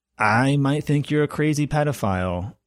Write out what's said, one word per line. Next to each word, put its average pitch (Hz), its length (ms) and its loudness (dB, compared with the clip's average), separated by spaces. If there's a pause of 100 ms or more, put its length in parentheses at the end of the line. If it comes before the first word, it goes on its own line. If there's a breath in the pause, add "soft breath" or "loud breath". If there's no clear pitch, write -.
(180)
I 120 380 4
might 143 280 0
think 143 260 0
you're 151 120 2
a 147 60 0
crazy 151 380 0
pedophile. 98 880 -2 (120)